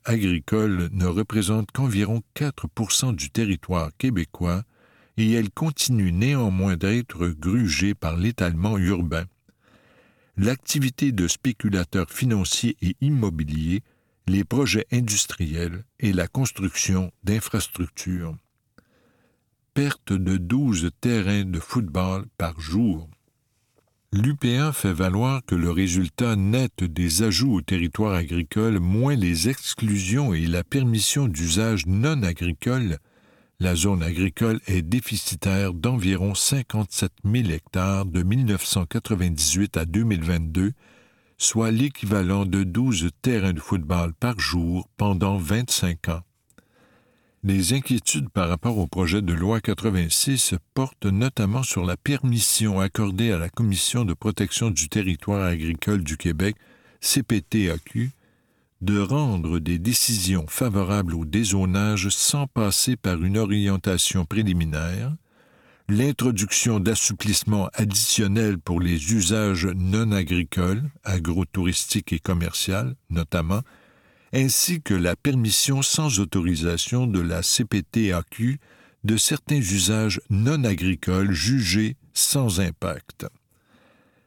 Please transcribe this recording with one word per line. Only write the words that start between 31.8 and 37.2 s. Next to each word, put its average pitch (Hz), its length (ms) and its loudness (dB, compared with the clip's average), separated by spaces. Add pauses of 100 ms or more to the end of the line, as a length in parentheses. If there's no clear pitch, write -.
non 113 380 2
agricole, 87 720 -2 (600)
la 90 160 2
zone 90 280 2
agricole 95 640 0
est 90 160 0
déficitaire 98 920 -2
d'environ 95 600 0
cinquante-sept 110 760 -2 (120)